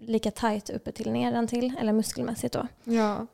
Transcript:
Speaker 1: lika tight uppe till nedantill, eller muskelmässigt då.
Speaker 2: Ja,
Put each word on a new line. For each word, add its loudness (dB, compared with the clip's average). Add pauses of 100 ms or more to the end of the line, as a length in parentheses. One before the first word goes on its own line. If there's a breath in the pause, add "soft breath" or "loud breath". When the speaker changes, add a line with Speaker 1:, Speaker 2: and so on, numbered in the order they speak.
Speaker 1:
lika 0
tight 0
uppe -6
till -4
nedantill, 0
eller 4
muskelmässigt 0
då. -2 (180)
Speaker 2:
Ja, 2